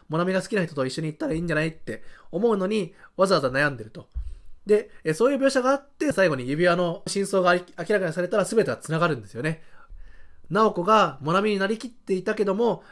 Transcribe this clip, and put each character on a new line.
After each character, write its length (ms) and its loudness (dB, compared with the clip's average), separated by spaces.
モ 100 -2
ナ 60 0
ミ 80 0
が 100 0
好 60 -14
き 80 -4
な 80 2
人 100 -8
と 100 -2
一 80 -2
緒 100 -6
に 60 -4
行 60 -6
っ 20 -18
た 120 -4
ら 60 -2
い 40 -2
い 20 -2
ん 60 -4
じ 60 -2
ゃ 40 0
な 60 2
い 60 0
っ 40 -2
て 300 -12
思 180 2
う 60 4
の 100 0
に、 260 -2
わ 120 4
ざ 80 4
わ 40 2
ざ 80 0
悩 220 2
ん 60 -6
で 80 -12
る 60 -16
と。 180 -16
で、 240 2
え、 100 0
そ 160 4
う 20 2
い 40 2
う 20 -4
描 100 4
写 140 2
が 80 2
あ 40 4
っ 140 -6
て、 220 -2
最 180 4
後 60 2
に 140 -6
指 180 2
輪 80 6
の 320 -2
真 180 -2
相 160 2
が 100 4
あ 40 6
り-、 100 -2
明 60 -8
ら 60 2
か 80 0
に 40 -4
さ 80 -4
れ 60 -2
た 100 -2
ら 80 2
全 200 2
て 80 -2
は 40 -2
繋 220 -4
が 80 4
る 100 0
ん 60 -12
で 60 -18
す 60 -18
よ 80 -6
ね。 200 -4
直 220 4
子 100 -4
が 380 4
モ 120 -2
ナ 80 2
ミ 100 0
に 80 0
な 80 0
り 120 -4
き 100 -14
っ 20 -16
て 240 -6
い 100 -4
た 100 0
け 100 0
ど 100 2
も、 380 0